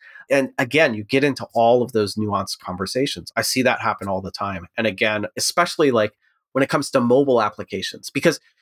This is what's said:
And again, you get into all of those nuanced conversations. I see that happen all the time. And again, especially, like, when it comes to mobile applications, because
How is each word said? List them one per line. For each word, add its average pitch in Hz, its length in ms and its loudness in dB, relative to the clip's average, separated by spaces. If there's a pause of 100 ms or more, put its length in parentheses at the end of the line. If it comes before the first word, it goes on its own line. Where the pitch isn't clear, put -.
(300)
And 131 280 2
again, 135 360 2
you 107 120 -6
get 135 180 2
into 127 300 -2
all 117 280 4
of 113 120 -4
those 104 220 0
nuanced 101 440 -4
conversations. 92 800 -6
I 110 60 -2
see - 180 -2
that 120 180 2
happen 104 300 -4
all 95 120 -4
the 95 100 -10
time. 92 440 -8
And 113 100 -2
again, 107 420 -2 (100)
especially, 165 540 0
like, 107 200 2 (400)
when 135 120 0
it 131 60 0
comes 143 200 -2
to 131 120 2
mobile 123 400 4
applications, - 680 -6
because 147 300 0 (220)